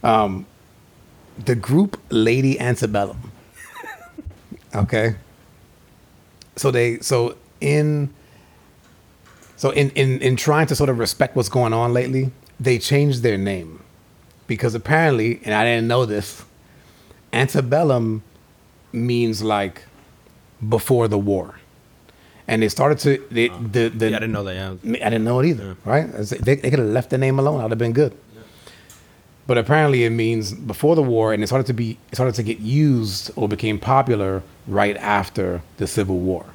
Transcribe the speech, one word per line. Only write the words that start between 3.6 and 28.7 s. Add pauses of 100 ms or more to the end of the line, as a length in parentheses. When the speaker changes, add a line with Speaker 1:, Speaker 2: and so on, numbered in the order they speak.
Speaker 1:
Okay? (1400)
So
they,
so (240)
in, (1400)
so
in,
in,
in
trying
to
sort
of
respect
what's
going
on
lately, (280)
they
changed
their
name. (640)
Because
apparently,
and
I
didn't
know
this, (880)
antebellum (680)
means,
like, (840)
before
the
war. (880)
And
they
started
to,
they,
Speaker 2:
Oh.
Speaker 1:
the,
the
Speaker 2:
Yeah,
I
didn't
know
that,
yeah. (340)
Speaker 1:
I
didn't
know
it
either,
Speaker 2:
Yeah. (120)
Speaker 1:
right?
It's,
they,
they
could
have
left
the
name
alone.
I'd
have
been
good. (240)
Speaker 2:
Yeah. (1040)